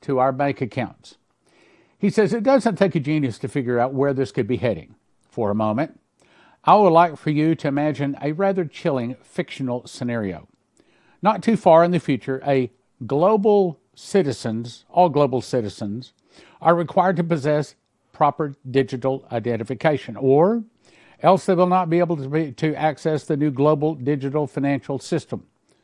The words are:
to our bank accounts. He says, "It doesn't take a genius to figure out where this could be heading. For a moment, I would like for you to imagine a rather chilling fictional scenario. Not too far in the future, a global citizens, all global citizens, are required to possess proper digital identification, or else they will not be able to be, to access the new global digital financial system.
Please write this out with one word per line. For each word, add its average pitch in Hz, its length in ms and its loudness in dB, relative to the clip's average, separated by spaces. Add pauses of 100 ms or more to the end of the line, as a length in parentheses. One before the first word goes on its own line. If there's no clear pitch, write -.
to 135 180 -2
our 131 120 2
bank 139 300 -4
accounts. - 560 -10 (800)
He 208 120 0
says, 196 240 0
"It 233 100 -4
doesn't 233 340 2
take 196 180 2
a 156 60 0
genius 139 380 -2
to 127 100 -6
figure 123 280 -2
out 127 160 0
where 139 200 0
this 131 180 -4
could 113 160 -4
be 120 100 -2
heading. 104 380 -4 (340)
For 104 220 -2
a 104 40 0
moment, 107 440 -2 (640)
I 170 140 6
would 196 160 6
like 165 240 4
for - 120 -6
you 156 260 2
to - 120 -4
imagine 143 540 -2
a 147 100 -4
rather 190 320 -2
chilling 131 580 -4
fictional 123 640 -8
scenario. 113 640 -6 (720)
Not 196 220 0
too 226 140 2
far 165 260 8
in 175 80 2
the 170 80 2
future, 135 480 -4
a 131 240 0 (340)
global 196 760 2 (140)
citizens, 123 960 -4
all 180 200 4
global 131 320 0
citizens, 110 720 -6 (480)
are 165 120 4
required 175 440 0
to 175 60 0
possess 151 520 -2 (380)
proper 147 420 -2 (160)
digital 131 580 -2
identification, 120 840 -2
or 170 480 4 (580)
else 175 240 4
they 190 80 2
will 180 140 2
not 180 220 0
be 170 100 2
able 170 160 0
to 135 140 -8
be, 151 240 -2
to 156 220 -2
access 151 500 -2
the 156 100 -2
new 147 160 0
global 147 420 2
digital 139 540 -4
financial 139 520 -4
system. - 460 -6 (380)